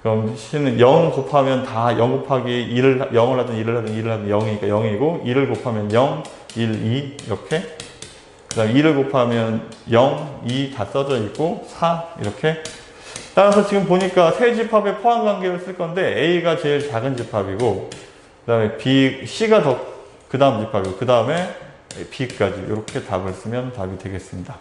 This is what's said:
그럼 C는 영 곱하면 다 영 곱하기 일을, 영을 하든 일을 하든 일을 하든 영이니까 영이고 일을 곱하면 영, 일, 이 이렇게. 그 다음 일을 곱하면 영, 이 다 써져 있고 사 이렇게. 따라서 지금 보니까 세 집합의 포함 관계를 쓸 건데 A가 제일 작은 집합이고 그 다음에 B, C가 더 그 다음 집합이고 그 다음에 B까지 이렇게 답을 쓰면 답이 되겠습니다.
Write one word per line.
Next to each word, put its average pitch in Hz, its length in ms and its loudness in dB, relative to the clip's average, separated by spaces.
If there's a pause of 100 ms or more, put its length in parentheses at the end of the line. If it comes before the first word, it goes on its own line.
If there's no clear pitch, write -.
그럼 110 360 0
C는 135 420 -2
영 156 320 6
곱하면 135 520 0
다 117 340 0
영 127 220 2
곱하기 123 460 -2
일을, 131 500 2
영을 123 240 4
하든 120 160 -2
일을 113 220 -2
하든 107 180 -4
일을 110 160 -2
하든 104 180 -4
영이니까 104 380 0
영이고 110 580 0
일을 123 240 2
곱하면 107 420 -2
영, 147 320 2 (320)
일, 113 280 -2
이 135 420 -2
이렇게. 156 380 -4 (840)
그 - 80 -8
다음 110 200 2
일을 151 200 2
곱하면 120 760 0 (200)
영, 135 540 2
이 131 260 -4
다 101 140 -6
써져 139 320 -2
있고 151 500 -4
사 165 420 -2 (120)
이렇게. 156 400 -2 (720)
따라서 202 320 6
지금 196 200 0
보니까 180 480 4
세 240 200 2
집합의 214 440 0
포함 233 280 2
관계를 185 340 0
쓸 180 160 -12
건데 165 400 -2
A가 165 420 2
제일 143 300 0
작은 123 300 -2
집합이고 101 720 -2 (560)
그 117 60 0
다음에 110 260 2
B, 131 500 4
C가 214 340 4
더 - 280 0 (400)
그 131 80 -4
다음 123 280 4
집합이고 95 320 -2
그 131 80 -4
다음에 131 440 2 (640)
B까지 98 560 -2
이렇게 110 360 -6
답을 95 300 -4
쓰면 123 400 -6
답이 95 240 -8
되겠습니다. 92 640 -10